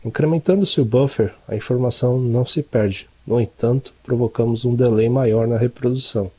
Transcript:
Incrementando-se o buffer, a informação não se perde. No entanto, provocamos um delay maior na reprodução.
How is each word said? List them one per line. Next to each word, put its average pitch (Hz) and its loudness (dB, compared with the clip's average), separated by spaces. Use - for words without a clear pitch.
Incrementando-se 160 0
o - 4
buffer, 120 0
a 110 -6
informação 123 -2
não 123 0
se - -4
perde. 104 -2
No 120 0
entanto, 120 -2
provocamos 117 -2
um 120 2
delay 113 4
maior 117 2
na 117 0
reprodução. 123 -2